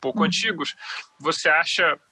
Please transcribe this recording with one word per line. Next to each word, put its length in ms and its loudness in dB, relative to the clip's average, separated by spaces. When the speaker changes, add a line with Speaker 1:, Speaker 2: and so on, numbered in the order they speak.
Speaker 1:
pouco 180 -2
Speaker 2:
Uhum. 60 4
Speaker 1:
antigos, 500 -2
você 300 -2
acha 500 2